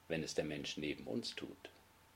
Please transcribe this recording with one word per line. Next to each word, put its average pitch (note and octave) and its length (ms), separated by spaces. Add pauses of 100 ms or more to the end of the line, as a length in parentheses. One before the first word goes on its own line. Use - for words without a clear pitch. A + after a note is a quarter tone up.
wenn D#2+ 140
es - 140
der D#2 100
Mensch D2+ 320
neben D2 300
uns - 280
tut. - 340 (460)